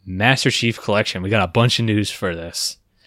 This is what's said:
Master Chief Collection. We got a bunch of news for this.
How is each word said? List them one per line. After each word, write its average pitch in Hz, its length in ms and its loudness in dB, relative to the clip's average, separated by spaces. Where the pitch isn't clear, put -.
Master 110 460 2
Chief 117 300 0
Collection. 101 420 0
We 95 80 -2
got 101 180 2
a 82 40 -12
bunch 120 260 4
of 117 60 0
news 104 260 0
for 90 240 -6
this. - 440 -8